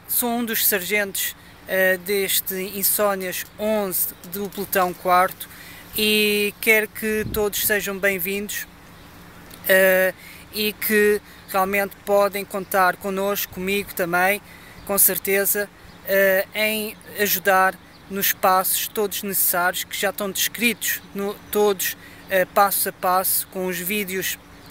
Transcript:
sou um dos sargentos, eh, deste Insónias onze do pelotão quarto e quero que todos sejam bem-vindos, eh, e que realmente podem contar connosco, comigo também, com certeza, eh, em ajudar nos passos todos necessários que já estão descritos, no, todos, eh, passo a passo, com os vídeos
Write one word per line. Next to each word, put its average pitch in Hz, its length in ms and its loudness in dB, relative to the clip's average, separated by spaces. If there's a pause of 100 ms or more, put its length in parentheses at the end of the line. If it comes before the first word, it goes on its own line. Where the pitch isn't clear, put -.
sou - 220 -2
um 240 160 -2
dos 220 220 -2
sargentos, 196 680 -2 (320)
eh, 185 300 2
deste 190 560 -2 (220)
Insónias 190 680 -2 (140)
onze 208 520 -2 (220)
do 202 180 -6
pelotão 185 440 0
quarto 180 560 2 (480)
e 208 640 2
quero 220 280 4
que 214 440 -4
todos 208 320 -2
sejam 196 320 0
bem-vindos, 196 680 -2 (1000)
eh, 185 460 6 (400)
e 214 200 -2
que 208 480 2 (280)
realmente 196 460 0 (100)
podem 202 380 2
contar 185 520 0
connosco, 196 580 -4
comigo 190 400 -4
também, 185 480 0 (440)
com 202 120 -2
certeza, 196 720 0 (380)
eh, 196 460 4
em 214 420 -2 (240)
ajudar 185 560 2 (340)
nos 196 240 -2
passos 185 540 2
todos 202 340 -4
necessários 180 600 -2
que - 120 -12
já 196 140 -2
estão 196 220 -4
descritos, - 680 -2 (120)
no, 202 220 -6 (160)
todos, 208 440 2 (340)
eh, 185 160 2
passo 202 440 2
a 180 40 -6
passo, 185 540 0
com 185 200 -6
os 180 100 -4
vídeos 185 600 -4 (340)